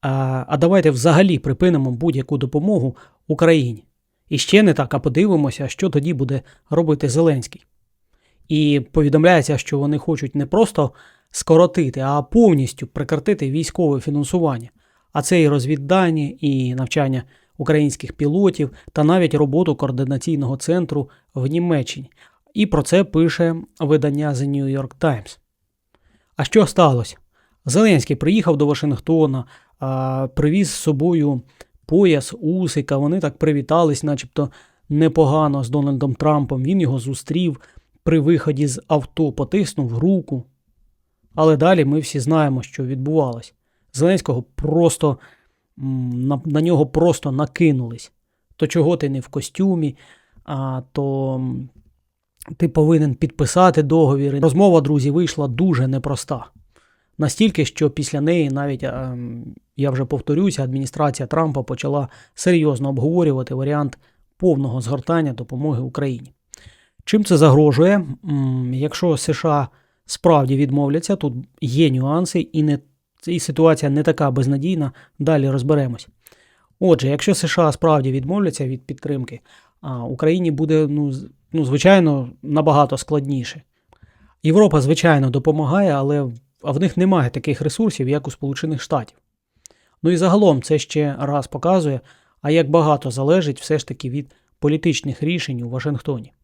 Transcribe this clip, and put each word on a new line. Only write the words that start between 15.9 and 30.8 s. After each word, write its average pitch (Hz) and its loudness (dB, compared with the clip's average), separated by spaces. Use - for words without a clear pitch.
і 131 -2
навчання 131 -2
українських 147 0
пілотів, 156 0
та 156 0
навіть 165 2
роботу 151 2
координаційного 135 -4
центру 156 -4
в 127 -4
Німеччині. 151 -2
І 208 2
про 151 0
це 185 2
пише 165 0
видання 147 0
The 135 -2
New 139 -2
York 135 -12
Times. 135 -4
А 139 -4
що 214 4
сталося? 135 2
Зеленський 156 2
приїхав 175 2
до 147 2
Вашингтона, 143 0
а, 131 -4
привіз 151 0
з - -8
собою 147 0